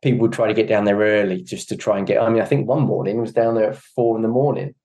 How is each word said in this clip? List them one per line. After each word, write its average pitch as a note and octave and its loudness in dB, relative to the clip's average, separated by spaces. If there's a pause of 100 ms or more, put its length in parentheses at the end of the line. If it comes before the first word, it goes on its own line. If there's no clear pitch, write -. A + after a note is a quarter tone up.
people B2 0
would A2+ 2
try A#2 0
to G#2+ 0
get G#2+ 2
down G#2+ 2
there G2+ 2
early G#2 0
just - -12
to G#2 -6
try G2+ -2
and G2 -2
get, G2+ 2
I A2+ 0
mean, A2+ 2
I - 0
think C#3+ 0
one C#3+ 0
morning A2 -2
was A2 -6
down A2+ 0
there G#2+ 2
at G#2+ -10
four A#2 -2
in A2+ -4
the A2+ 0
morning. B2+ -2 (120)